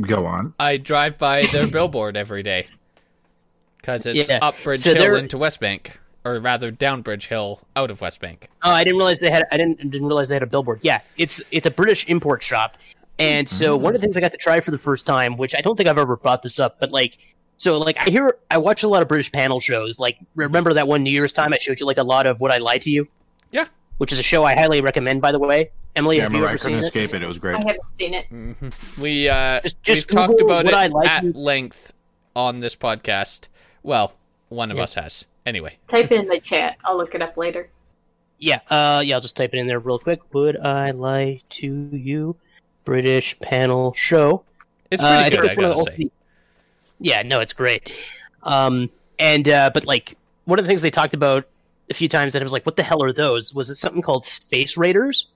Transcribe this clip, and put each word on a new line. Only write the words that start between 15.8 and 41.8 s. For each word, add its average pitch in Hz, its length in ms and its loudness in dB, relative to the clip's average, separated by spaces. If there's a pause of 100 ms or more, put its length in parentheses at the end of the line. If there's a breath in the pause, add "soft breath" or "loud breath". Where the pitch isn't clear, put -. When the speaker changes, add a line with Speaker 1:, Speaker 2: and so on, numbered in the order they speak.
Speaker 3:
I've 147 100 4
ever 123 180 2
brought 127 260 0
this - 160 -6
up, 127 220 -2
but, 135 100 -2
like, 131 280 -2 (400 soft breath)
so, 165 200 2
like, 156 220 0
I 190 100 0
hear, 262 280 4 (120)
I 165 80 4
watch 196 240 2
a 214 60 0
lot 190 140 4
of 147 60 0
British 151 220 0
panel 131 300 0
shows. 117 400 -4
Like, 123 180 -2 (160)
remember 160 400 2
that 147 140 2
one 147 160 4
New 139 60 0
Year's 143 220 0
time 151 200 0
I 131 60 2
showed 135 200 -4
you, 139 80 -6
like, 135 120 0
a 135 40 4
lot 131 240 2
of 120 140 0
Would 131 100 2
I 123 80 4
Lie 120 200 0
to 151 120 -4
You? 147 160 0 (460)
Speaker 2:
Yeah. 311 140 -2 (320)
Speaker 3:
Which 139 120 -2
is - 80 -2
a 127 60 -2
show 160 200 4
I 135 120 4
highly 156 240 4
recommend, 135 420 0
by 147 80 4
the 143 80 2
way. 143 320 2 (240)
Emily, 156 220 2
Speaker 1:
Yeah, 147 60 4
I - 20 -2
Speaker 3:
have - 80 -4
you 151 60 0
Speaker 1:
remember, 156 100 0
Speaker 3:
ever - 60 -2
Speaker 1:
I 143 40 -6
couldn't - 200 -4
Speaker 3:
seen 160 60 -2
it? - 20 -2
Speaker 1:
escape 107 280 -4
it. 87 80 -6
It 85 60 -6
was 87 100 -8
great. 90 160 -4
Speaker 4:
I 92 40 -2
haven't 214 220 -2 (120)
seen 180 220 -6
it. 180 180 -8
Speaker 2:
Mm-hmm. 120 680 -14
We, 143 280 0
uh, 131 320 2
Speaker 3:
Just, - 240 -8
just - 260 0
Speaker 2:
we've 202 60 2
talked 185 160 4
Speaker 3:
Google 220 160 6
Speaker 2:
about 170 160 4
Speaker 3:
Would 190 100 4
Speaker 2:
it - 20 4
Speaker 3:
I 190 120 4
Lie 151 160 0
to 160 80 4
Speaker 2:
at 156 100 0
Speaker 3:
You? 175 120 0
Speaker 2:
length 139 580 -4 (420)
on 123 240 -2
this 120 160 -6
podcast. 107 720 -4 (380 soft breath)
Well, 110 300 0 (340)
one 117 240 -6
of 98 60 -6
Speaker 3:
Yeah. 92 60 -2
Speaker 2:
us - 100 -8
has. - 320 -10 (200)
Anyway. 92 300 -8 (100)
Speaker 4:
Type 233 240 2
it 226 80 6
in 196 80 -4
the 180 140 0
chat. 160 440 -4
I'll 185 120 -2
look 175 180 -4
it 170 80 -6
up 170 140 -8
later. 175 320 -6 (720)
Speaker 3:
Yeah, 147 180 0 (120)
uh, 147 340 2
yeah, 139 100 0
I'll 123 60 0
just 120 160 -8
type 127 180 -2
it 127 40 -4
in 123 100 -4
there 123 100 -2
real 123 220 -4
quick. - 340 -4
Would 147 220 2
I 139 340 -2
Lie 135 600 -4
to 143 420 -8